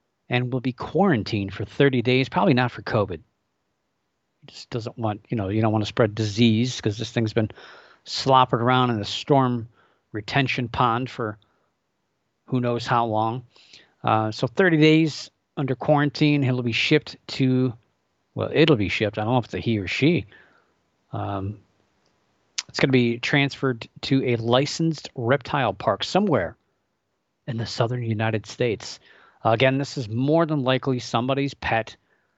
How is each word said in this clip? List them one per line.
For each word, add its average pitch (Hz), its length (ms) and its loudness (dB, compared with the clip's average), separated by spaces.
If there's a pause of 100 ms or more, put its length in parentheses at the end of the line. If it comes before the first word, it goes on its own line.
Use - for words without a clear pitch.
(280)
and 123 240 -2
will 131 80 -2
be 123 120 -4
quarantined 110 840 0
for 104 100 -8
thirty 131 380 2
days, 127 260 2
probably 180 260 2
not 123 180 0
for - 100 -16
covid. 92 380 -2 (1200)
He 147 80 -20
just - 200 -20
doesn't 120 300 -8
want, 107 300 -4
you 127 80 -2
know, 98 120 -2
you 110 140 0
don't 110 100 2
wanna 107 140 0
spread 107 280 2
disease 110 680 2
'cause 107 180 -2
this 113 140 -8
thing's 113 200 -2
been 110 200 0 (500)
sloppered 127 580 2
around 127 300 2
in 110 100 0
a 101 40 -4
storm 123 640 0 (420)
retention 127 580 -2
pond 123 400 0
for 107 300 -8 (1080)
who 131 140 -2
knows 120 240 -2
how 120 220 2
long. 113 380 -2 (580)
Uh, 110 300 0
so 123 160 -4
thirty 180 280 2
days 156 540 4 (260)
under 131 200 -2
quarantine, 147 640 2
he'll 127 200 0
be 120 100 -2
shipped - 440 0 (120)
to, 127 440 0 (600)
well, 107 180 -4
it'll 156 240 4
be 101 120 0
shipped. 104 300 -2
I 107 40 -2
don't 107 100 -2
know 127 60 2
if 117 80 -4
it's - 80 -12
a 95 60 -4
he 113 180 0
or 95 80 -4
she. 151 400 0 (840)
Um, 101 460 -6 (1080)
it's - 120 -8
gonna 139 120 2
be 120 260 4
transferred 135 720 -2 (140)
to 135 220 0
a 123 120 0
licensed 135 760 0
reptile 127 580 -2
park 98 300 -2
somewhere 147 540 0 (880)
in 131 100 -6
the 113 100 -4
southern 120 360 -2
United 110 440 -2
States. - 520 -4 (460)
Uh, 113 60 2
again, 131 280 4
this 143 180 -6
is 123 120 -6
more 139 360 2
than 151 200 -2
likely 127 340 0
somebody's 131 560 -2
pet - 420 -4 (420)